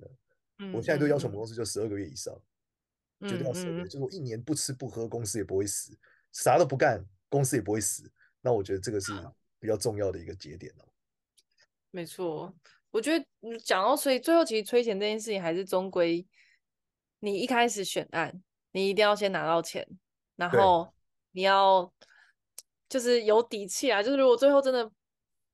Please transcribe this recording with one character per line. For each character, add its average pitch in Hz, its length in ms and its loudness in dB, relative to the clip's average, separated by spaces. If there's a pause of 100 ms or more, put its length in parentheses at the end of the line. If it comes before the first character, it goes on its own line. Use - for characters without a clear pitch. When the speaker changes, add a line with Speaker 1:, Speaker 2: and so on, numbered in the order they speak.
Speaker 1:
了。 - 100 -20 (500)
Speaker 2:
嗯， 196 120 -10
Speaker 1:
我 113 80 -4
现 156 140 0
在 147 40 0
都 147 100 2
要 143 100 4
求 131 80 -4
我 110 40 -6
们 101 60 -8
公 110 100 -8
司 113 80 -14
就 117 100 -6
十 101 160 -6
二 113 60 -2
Speaker 2:
嗯， - 20 -6
嗯。 - 20 -6
Speaker 1:
个 101 80 -4
月 98 80 -6
以 71 80 -16
上， - 260 -12 (800)
Speaker 2:
嗯， 202 80 -10
Speaker 1:
绝 185 80 -4
对 170 100 -6
要 120 60 -4
十 180 140 -8
二 165 60 -6
个 165 60 -8
月。 175 40 -8
Speaker 2:
嗯， - 20 -10
嗯。 180 40 -12
Speaker 1:
就 - 100 -14
是 - 0 -
我 135 120 -6
一 190 100 -12
年 117 200 -8
不 151 140 -6
吃 - 180 -6
不 127 160 -10
喝， 113 200 -8
公 117 160 -8
司 110 140 -6
也 98 60 -4
不 95 120 -4
会 101 100 0
死； - 300 -8 (360)
啥 127 260 4
都 180 60 6
不 135 120 0
干， 117 280 2 (240)
公 139 160 0
司 131 120 0
也 110 60 0
不 101 100 -4
会 110 80 0
死。 - 300 -6 (320)
那 123 100 2
我 104 100 2
觉 98 120 -4
得 95 40 -2
这 107 140 -6
个 101 80 -2
是 101 120 -6 (460)
比 117 80 -10
较 110 100 2
重 104 200 -4
要 101 160 -2
的 95 40 -10
一 85 80 -14
个 85 80 -12
节 82 240 -14
点 - 220 -16
哦。 - 80 -20 (1040)
Speaker 2:
没 175 160 -10
错， 165 480 -8 (380)
我 214 80 0
觉 311 180 0
得， 277 60 -4 (160)
嗯， 226 180 -12
讲 190 240 0
到， 247 140 4
所 277 160 0
以 247 80 2
最 320 160 2
后 330 80 6
其 226 120 -2
实 214 60 0
催 240 220 2
钱 202 160 -2
这 208 40 0
件 214 140 -2
事 220 120 -8
情 190 120 -2
还 165 100 0
是 185 120 -2
终 190 260 -2
归， 175 340 2 (920)
你 202 220 -4
一 233 40 0
开 240 240 2
始 208 140 -4
选 175 300 -4
案， 165 280 -4 (300)
你 190 180 -2
一 202 60 0
定 208 80 4
要 208 140 6
先 196 160 -2
拿 156 160 -2
到 170 120 4
钱， - 240 -8 (520)
然 175 120 -2
后 175 440 4 (400)
你 185 100 -4
要 190 560 6
Speaker 1:
对。 - 80 -20 (840)
Speaker 2:
就 262 120 -2
是 240 240 2
有 214 180 6
底 208 240 -8
气 254 240 -2
啊， 202 100 2
就 233 120 0
是 285 40 2
如 262 120 6
果 240 80 8
最 262 160 4
后 277 100 6
真 262 100 0
的 233 160 -2 (640)